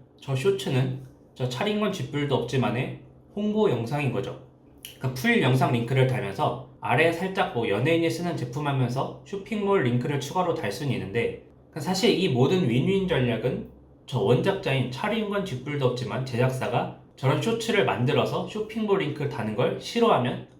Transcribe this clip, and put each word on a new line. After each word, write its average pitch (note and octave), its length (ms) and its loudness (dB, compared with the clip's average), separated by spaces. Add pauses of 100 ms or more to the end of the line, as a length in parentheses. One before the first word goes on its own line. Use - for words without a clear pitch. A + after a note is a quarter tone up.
(200)
저 C#3 140 -4
쇼츠는 C3 720 0 (280)
저 B2+ 140 -4
차린 G#3 320 0
건 G3 120 0
쥐뿔도 C#3 420 -2
없지만의 B2 640 -2 (340)
홍보 G#3 360 2
영상인 B2 420 -2
거죠. G2 280 -6 (580)
그러니까 C3 220 -4
풀 A3+ 220 4
영상 C3 300 4
링크를 B2+ 340 2
달면서 G2+ 640 -2 (100)
아래 D3+ 320 2
살짝 F#3 400 -2
뭐 A2 160 -2
연예인이 D#3+ 400 2
쓰는 E3+ 280 -2
제품 C#3+ 300 -6
하면서 C3 600 -2
쇼핑몰 G3 580 0
링크를 B2+ 360 0
추가로 F3 340 -2
달 G#2 180 -4
수는 C#3 220 -2
있는데 G2 480 -4 (360)
사실 F3+ 400 2
이 F3+ 120 2
모든 C#3 380 4
윈윈 F3+ 380 2
전략은 B2 640 0 (380)
저 B2 140 -2
원작자인 C3+ 680 2
차린 G#3 380 -2
건 G3 160 -2
쥐뿔도 C3+ 420 -4
없지만 A#2 380 -2
제작사가 B2+ 720 -2 (180)
저런 - 260 2
쇼츠를 A3+ 420 0
만들어서 C3 640 0
쇼핑몰 G#3 520 -2
링크를 C#3 280 -4
다는 G#2+ 260 -6
걸 D#3+ 260 0
싫어하면 - 680 0 (120)